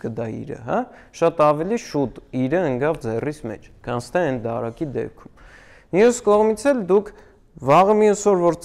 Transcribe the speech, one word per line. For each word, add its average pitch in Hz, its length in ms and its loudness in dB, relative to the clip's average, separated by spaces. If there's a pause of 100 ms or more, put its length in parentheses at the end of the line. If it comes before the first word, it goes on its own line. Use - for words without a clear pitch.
կդա 117 320 -8
իրը, 113 320 -12
հա, 165 140 -2 (360)
շատ 165 300 0
ավելի 160 340 0
շուտ 139 400 -6 (220)
իրը 135 260 0
ընկավ 143 380 -2
ձեռիս 117 420 -6
մեջ, 107 140 -12 (240)
քան 120 260 -6
թե 180 160 0
այն 131 160 -4
դարակի 117 440 -6 (100)
դեպքում։ - 340 -12 (640)
Մյուս 233 320 4
կողմից 214 400 2
էլ 262 220 0
դուք 202 180 4 (640)
վաղը 190 320 6
մյուս 208 260 2
օր 185 160 4
որ 165 200 2